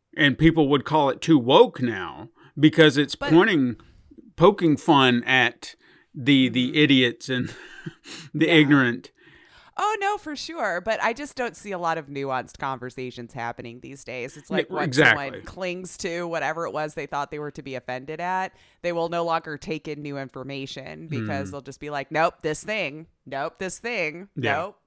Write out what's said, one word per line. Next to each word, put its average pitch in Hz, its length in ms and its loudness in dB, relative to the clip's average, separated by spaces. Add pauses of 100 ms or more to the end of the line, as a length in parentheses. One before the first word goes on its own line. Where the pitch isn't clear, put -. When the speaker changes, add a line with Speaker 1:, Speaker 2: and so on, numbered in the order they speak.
(180)
Speaker 1:
And 143 220 2
people 160 300 4
would 143 160 2
call 151 240 2
it - 120 -4
too 165 160 6
woke 139 440 6
now 92 480 -6 (280)
because 147 400 6
it's 147 180 -2
Speaker 2:
But 285 160 -6
Speaker 1:
pointing, 156 440 4 (600)
poking 170 400 4
fun 127 480 4
at 123 500 0 (400)
the, 131 340 4
the 123 200 0
Speaker 2:
Mm-hmm. 156 80 -4
Speaker 1:
idiots 135 520 2
and 127 240 -4 (400)
<laughs> - 400 -18
the 156 140 2
Speaker 2:
Yeah. 170 60 4
Speaker 1:
ignorant. 135 580 4 (680)
Speaker 2:
Oh, 415 220 -2
no, 403 180 -2
for 302 200 -12
sure. 220 420 -6
But 214 240 -4
I 220 80 0
just 277 240 -12
don't 240 180 -6
see 202 200 -10
a 180 40 -6
lot 165 200 -4
of 147 100 -10
nuanced 139 520 -8
conversations 127 720 -10
happening 120 480 -10
these 131 240 -18
days. 127 320 -12
It's 147 120 -20
Speaker 1:
N-, - 100 -4
Speaker 2:
like - 100 -4
once 151 160 -4
Speaker 1:
exactly. 139 400 4
Speaker 2:
someone - 200 -12
clings 180 520 -10
to 175 320 -6
whatever 160 360 -4
it 107 60 -6
was 151 220 -6
they 151 140 -8
thought 143 220 -6
they 147 100 -10
were 147 120 -10
to 156 100 -14
be 131 140 -12
offended 131 460 -10
at, 185 320 -4 (300)
they 175 100 -2
will 170 160 -2
no 170 160 -2
longer 160 320 -2
take 160 320 -10
in 147 120 -10
new 143 160 -8
information 139 880 -12
because 120 420 -6
Speaker 1:
Mm. - 20 -12
Speaker 2:
they'll 139 100 -12
just - 200 -18
be 147 80 -12
like, 143 200 -8
"Nope, 156 320 0
this 156 220 -4
thing. 165 440 -6 (180)
Nope, 139 340 -8
this 190 180 -6
thing. 185 600 -6
Speaker 1:
Yeah. 117 180 -2
Speaker 2:
Nope. 180 320 -6